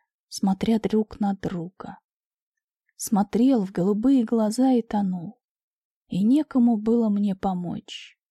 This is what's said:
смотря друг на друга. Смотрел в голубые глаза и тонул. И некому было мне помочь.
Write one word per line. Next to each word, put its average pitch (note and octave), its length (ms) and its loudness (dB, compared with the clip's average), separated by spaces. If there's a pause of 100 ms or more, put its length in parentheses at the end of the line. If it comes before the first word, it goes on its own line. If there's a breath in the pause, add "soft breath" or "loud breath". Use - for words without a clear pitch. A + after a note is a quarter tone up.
(280)
смотря G#3+ 520 0
друг G#3+ 400 -2
на G3+ 160 0
друга. - 640 -10 (960)
Смотрел G#3+ 720 2
в F#3+ 60 -8
голубые G#3+ 520 2
глаза A3+ 500 0
и A#3+ 80 2
тонул. G3 580 -4 (680)
И F3+ 160 -2
некому A#3+ 540 2
было A3 320 2
мне G3+ 260 0
помочь. - 840 -8 (120)